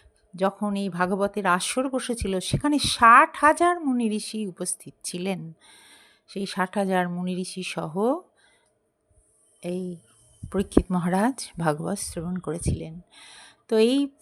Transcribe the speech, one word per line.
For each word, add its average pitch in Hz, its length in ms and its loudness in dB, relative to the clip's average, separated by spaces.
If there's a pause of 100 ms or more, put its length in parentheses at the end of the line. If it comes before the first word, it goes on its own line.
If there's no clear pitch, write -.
(360)
যখন 202 400 -2
এই 196 140 -4
ভাগবতের 190 560 -2
আসর 190 440 2
বসেছিল 233 500 -2
সেখানে 294 400 0
ষাট 254 580 6
হাজার 339 420 4
মুনি 247 300 0
ঋষি 214 380 -4
উপস্থিত - 460 -10 (100)
ছিলেন। 175 500 -6 (760)
সেই 196 180 -8
ষাট 190 320 -4
হাজার 190 320 0
মুনি 180 260 -4
ঋষি 185 280 -8
সহ 190 580 -2 (1400)
এই 180 360 -8 (540)
পরীক্ষিত 196 400 2
মহারাজ 185 680 0
ভাগবত 165 380 -2
শ্রবণ 175 400 -8
করেছিলেন। 165 600 -6 (680)
তো 220 100 0
এই 262 300 4 (140)